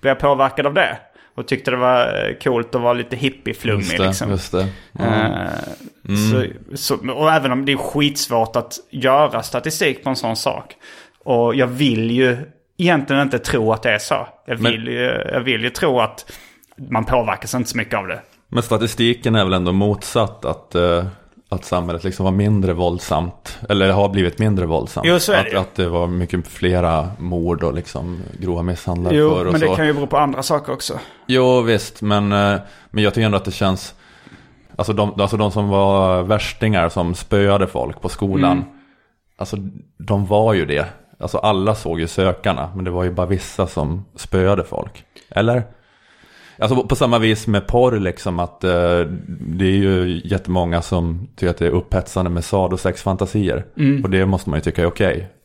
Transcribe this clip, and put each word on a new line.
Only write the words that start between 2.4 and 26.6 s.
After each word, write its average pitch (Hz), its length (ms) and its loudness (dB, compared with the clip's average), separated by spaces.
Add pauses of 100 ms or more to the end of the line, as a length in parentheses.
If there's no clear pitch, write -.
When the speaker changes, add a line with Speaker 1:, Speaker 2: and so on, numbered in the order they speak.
Speaker 1:
coolt 117 320 -2
att 123 60 0
vara 120 120 2
lite 120 220 -4
hippieflummig, 113 680 -4
Speaker 2:
Just 87 140 -2
det, 95 100 2
Speaker 1:
liksom. 95 220 -2
Speaker 2:
just 92 220 -2
det. 92 160 0 (240)
Ja. - 140 -4
Speaker 1:
Eh, 107 420 0 (600)
Speaker 2:
Mm. 101 100 0 (140)
Speaker 1:
så, 120 140 2 (320)
så, 131 360 -4
och 151 180 2
även 139 200 2
om 131 140 0
det 143 60 0
är 135 60 0
skitsvårt 139 800 -2
att - 240 -4 (120)
göra 131 520 2
statistik 151 600 -2
på 135 60 -2
en 131 60 -2
sån 113 200 -4
sak. - 400 -6 (480)
Och 117 320 2
jag 127 120 4
vill 120 440 0
ju 123 260 2 (400)
egentligen 143 440 2
inte 131 180 0
tro 110 340 0
att 107 100 -4
det 120 80 2
är 104 80 2
så. - 280 -4 (180)
Jag 120 160 -6
Speaker 2:
Men 117 100 2
Speaker 1:
vill 113 160 -4
ju, 123 460 -2
jag 127 80 0
vill 117 220 -2
ju 123 60 -2
tro 131 300 0
att - 320 -4 (580)
man 113 160 -2
påverkas 110 500 -2
inte 123 140 -2
så - 80 -6
mycket 110 220 -6
av 95 80 -10
det. 87 120 -8 (320)
Speaker 2:
Men 117 120 0
statistiken 117 720 0
är 104 80 4
väl 92 100 2
ändå 90 180 2
motsatt, 101 720 0
att, - 300 -6
eh, 87 300 2 (440)
att 92 160 -6
samhället 87 380 -4
liksom 95 220 -4
var 95 60 2
mindre 98 420 2
våldsamt, 87 840 -2 (100)
eller 95 220 4
har 101 180 4
blivit 95 300 0
mindre 104 260 2
våldsamt. 80 420 -2
Speaker 1:
Jo, 170 120 4
så 175 120 0
är 196 40 4
det 147 120 2
Speaker 2:
Att, 110 60 -6
Speaker 1:
ju. 104 40 2
Speaker 2:
att 92 180 -4
det 90 140 0
var 85 180 0
mycket 90 400 -2
flera 87 600 0 (100)